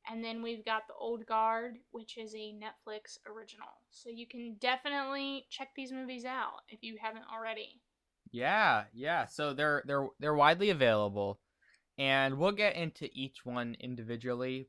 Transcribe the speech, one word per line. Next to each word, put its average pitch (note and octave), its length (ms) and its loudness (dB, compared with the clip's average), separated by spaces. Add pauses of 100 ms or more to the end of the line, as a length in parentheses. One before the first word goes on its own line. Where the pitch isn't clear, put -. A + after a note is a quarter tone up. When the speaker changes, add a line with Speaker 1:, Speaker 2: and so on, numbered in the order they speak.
(120)
Speaker 1:
And A3+ 120 -6
then A3+ 200 -6
we've A#3 220 -8
got A3 220 0
The - 120 -16
Old A3+ 260 -4
Guard, A3+ 520 2 (140)
which A3+ 260 -14
is A3 180 -12
a G#3+ 180 -10
Netflix G#3+ 720 -12
original. G#3+ 440 -16 (200)
So - 200 -18
you A#3 180 -12
can A#3 320 -10
definitely C#4 920 -2
check C4+ 260 -10
these C4 180 -8
movies B3+ 320 -8
out B3+ 420 -6
if A3 160 -18
you A3+ 180 -12
haven't A3 320 -6
already. A3+ 480 -8 (500)
Speaker 2:
Yeah, C#3 520 4 (100)
yeah. C#3 320 0
So D3 280 -2
they're, D3 340 2
they're, C#3 220 0 (100)
they're D3+ 160 2
widely E3 340 8
available, G#2 680 4 (580)
and C3+ 400 4
we'll F3+ 140 4
get G3+ 240 2
into D#3+ 380 -4
each C3 320 -8
one A#2+ 340 -4
individually, B2 880 -4